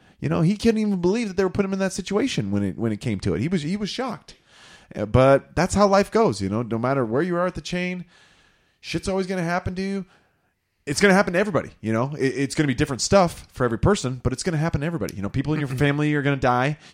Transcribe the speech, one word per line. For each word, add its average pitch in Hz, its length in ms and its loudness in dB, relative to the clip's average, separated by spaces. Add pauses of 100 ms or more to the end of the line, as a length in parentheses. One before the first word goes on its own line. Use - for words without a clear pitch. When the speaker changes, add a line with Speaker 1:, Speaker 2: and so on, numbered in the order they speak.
(200)
Speaker 1:
You 135 80 -4
know, 170 140 0
he 190 140 4
couldn't 220 240 2
even 202 200 0
believe 208 280 0
that 180 80 -10
they 196 80 2
were 185 60 0
putting 196 200 -2
him 196 40 -4
in 190 40 -2
that 190 140 -2
situation 196 580 -2
when 101 140 0
it, 92 120 -4
when 113 160 -2
it 101 80 -6
came 104 200 -4
to 92 140 -2
it. 87 60 -2
He 127 80 -2
was, 180 140 -2
he 170 140 -4
was 208 140 -6
shocked. 240 440 -8 (600)
Uh, 104 100 -4
but 131 480 4
that's 170 200 -2
how 202 120 4
life 196 240 2
goes, 160 300 2
you 95 80 -2
know. 107 140 -2
No 113 160 -4
matter 127 260 0
where 117 180 0
you 180 140 -2
are 180 100 0
at 175 80 -6
the 170 60 -10
chain, 180 440 -6 (760)
shit's - 280 -8
always 190 200 -2
gonna 185 140 -4
happen 180 320 -2
to 190 80 -4
you. 196 240 -4 (800)
It's 147 160 -4
gonna 202 120 8
happen 190 200 4
to 170 40 2
everybody, 185 320 0 (120)
you 110 100 -2
know. 131 260 0
It, 135 100 2 (100)
it's 139 160 -4
gonna 151 140 2
be 127 60 0
different 139 280 -2
stuff 190 500 2
for 131 120 -2
every 113 140 0
person, 131 460 0
but 127 80 -2
it's 131 100 -6
gonna 165 140 -2
happen 156 240 -2
to 147 60 -2
everybody. 160 280 -4
You 101 80 -8
know, 101 60 -4
people 139 240 -4
in 151 80 -2
your 143 80 -4
Speaker 2:
Mm-hmm. 127 80 -6
Speaker 1:
family 147 380 2
are 143 80 0
gonna 139 140 2
die. 131 420 0 (160)